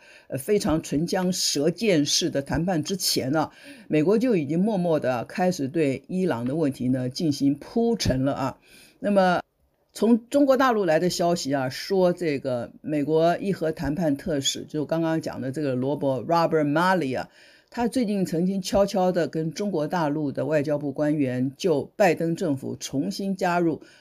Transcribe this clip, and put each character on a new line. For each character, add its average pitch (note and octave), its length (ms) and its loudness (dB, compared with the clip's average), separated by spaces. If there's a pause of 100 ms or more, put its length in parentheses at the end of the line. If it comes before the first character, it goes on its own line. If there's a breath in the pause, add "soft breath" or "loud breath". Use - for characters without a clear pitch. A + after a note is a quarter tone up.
(280 loud breath)
呃， - 100 -6
非 G#3 220 0
常 D#3+ 240 0
唇 D#3 240 -2
枪 F#3 260 0
舌 D3 380 0
剑 E3+ 340 2
式 - 240 0
的 C3+ 100 -2
谈 C3+ 240 -2
判 F3 200 0
之 G3 120 -6
前 C3 360 -2
呢， D#3 180 0 (380 loud breath)
美 D3+ 160 2
国 G3 120 4
就 A#3 200 2
已 D3+ 100 0
经 D#3+ 140 0
默 G#3 180 2
默 E3+ 220 2
的 B2 260 -2
开 F#3 260 0
始 C#3+ 160 -2
对 C#3+ 400 0
伊 F#3 200 -2
朗 A#2+ 180 -2
的 C3+ 100 -2
问 D3+ 160 0
题 B2 160 -4
呢 B2+ 220 0
进 D3+ 220 -2
行 C#3 240 2
铺 A#3 400 0
陈 C3 280 0
了 C#3 100 0
啊。 - 240 -4 (420 loud breath)
那 G#3 100 -4
么 F#3 320 4 (500)
从 A3+ 380 2
中 C#4+ 160 4
国 C4 100 6
大 B3+ 160 4
陆 G#3 140 2
来 D#3+ 140 4
的 F3 100 2
消 F3 240 2
息 C#3 180 -4
啊， C3+ 160 0
说 F3+ 460 2
这 D#3+ 240 -2
个 B2 340 -4 (100)
美 D3 220 -2
国 D#3+ 360 4
伊 G3 120 -2
核 D#3+ 200 -2
谈 E3 240 -4
判 D#3 200 0
特 C#3+ 240 -4
使， C#3+ 260 -4
就 D3+ 200 -4
刚 E3 160 -2
刚 D#3+ 180 0
讲 A#2+ 220 -8
的 C3 100 -6
这 D3+ 120 -6
个 C3+ 100 -2
罗 C3+ 220 -2
伯 C3+ 280 -2
-，Robert D#3 480 2
Malley D#3 480 0
啊， - 80 -8 (420 soft breath)
他 A#3+ 180 -2
最 A#3+ 180 0
近 G3 180 0
曾 F3 220 0
经 F#3+ 160 -2
悄 G3+ 240 2
悄 F#3 260 2
地 E3+ 160 0
跟 D#3+ 240 -4
中 G3+ 200 -4
国 D#3 160 -2
大 E3+ 200 0
陆 D3 240 -2
的 C3 140 -4
外 D3+ 160 0
交 D3 160 -2
部 D3 140 -6
官 D3+ 240 0
员 B2+ 420 0
就 D3+ 260 0 (120)
拜 F#3 180 4
登 E3 220 -2
政 D#3+ 200 -2
府 A#2+ 200 -8
重 C#3+ 340 -4
新 G3 260 -4
加 F3 240 0
入 E3 220 0 (200 loud breath)